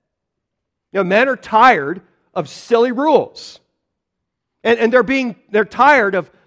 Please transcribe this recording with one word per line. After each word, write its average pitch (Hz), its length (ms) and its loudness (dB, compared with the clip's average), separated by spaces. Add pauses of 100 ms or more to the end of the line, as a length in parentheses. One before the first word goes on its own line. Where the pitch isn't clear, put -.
(920)
You 190 80 -4
know, 196 40 -2
men 208 240 0
are 262 80 -4
tired 214 640 0 (300)
of 156 160 -8
silly 233 440 -2
rules. 254 680 -2 (1040)
And, 226 140 0
and 220 140 0
they're 247 100 2
being, 254 340 -4 (140)
they're 208 140 0
tired 226 500 2
of, 180 160 -6 (160)